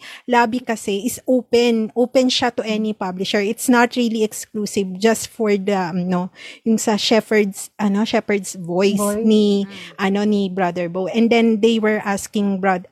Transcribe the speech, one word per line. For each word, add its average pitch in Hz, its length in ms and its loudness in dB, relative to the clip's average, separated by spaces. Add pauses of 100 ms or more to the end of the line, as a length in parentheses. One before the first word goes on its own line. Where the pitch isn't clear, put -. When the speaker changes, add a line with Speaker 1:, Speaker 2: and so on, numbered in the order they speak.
(220)
Speaker 1:
lobby 240 400 2
kasi 214 400 -4
is 240 240 -4
open. 233 720 2
Open 254 320 2
siya 247 240 0
to 233 80 -4
any 214 320 -2
publisher. 190 480 -4
It's 214 240 -4
not 240 320 4
really 226 240 0
exclusive 202 800 -4
just 220 240 2
for 214 240 -4
the, 202 240 0 (160)
um, 180 160 -2
no, 180 240 -2 (320)
yung 226 160 2
sa 220 160 0
Shepherd's, 214 800 0
ano, 208 320 0
Shepherd's 208 480 -2
Voice 190 400 0
Speaker 2:
Voice. 208 240 -2
Speaker 1:
ni, 208 480 4
Speaker 3:
Mm. 196 80 -20 (240)
Speaker 1:
ano, 196 240 0
ni 208 240 2
Brother 180 400 -2
Bo. 180 240 -4
And 226 160 2
then 226 320 4
they 226 240 2
were 214 180 0
asking 196 600 -2
Brad-, 190 300 0